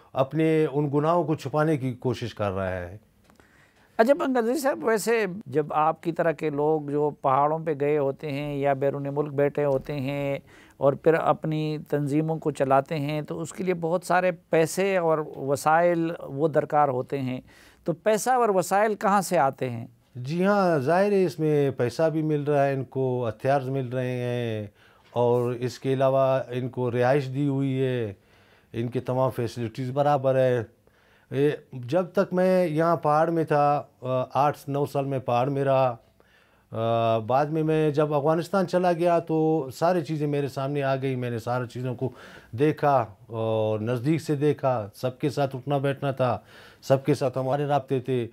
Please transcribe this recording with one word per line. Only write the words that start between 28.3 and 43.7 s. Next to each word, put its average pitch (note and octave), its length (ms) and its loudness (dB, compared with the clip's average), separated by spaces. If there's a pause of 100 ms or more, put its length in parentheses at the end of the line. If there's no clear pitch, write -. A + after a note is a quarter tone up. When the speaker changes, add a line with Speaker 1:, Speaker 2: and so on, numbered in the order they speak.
Speaker 1:
इनके A#2+ 260 -4
तमाम C3 320 0
फैसिलिटीज़ B2 600 -6
बराबर C3+ 460 2
है। B2 400 0 (560)
ये C#3 320 0 (100)
जब C#3+ 380 -2
तक F#3+ 200 0
मैं F#3 340 4
यहाँ E3 360 2
पहाड़ D#3 260 4
में D#3+ 160 0
था, D3 460 2 (120)
अ, B2+ 320 -2
आठ C#3+ 220 2 (120)
नौ C#3 160 0
साल C#3 200 -4
में C3+ 160 -4
पहाड़ B2 280 0
में C#3 140 -2
रहा। C3+ 240 4
अ, A#2 120 -4 (1200)
बाद B2+ 300 0
में D#3+ 140 -2
मैं D#3 300 2
जब D3+ 180 2
अफ़गानिस्तान D#3+ 540 0
चला F3+ 260 2
गया E3+ 280 2
तो D#3+ 520 0
सारी F3 300 2
चीज़ें D3+ 260 -4
मेरे C#3+ 220 -2
सामने C#3 320 -4
आ C3+ 140 0
गई। C3+ 200 -2
मैंने B2 240 -4
सारी B2 280 -4
चीज़ों B2+ 280 -8
को B2+ 180 -4 (420)
देखा C#3 640 2 (120)
और A2 520 -2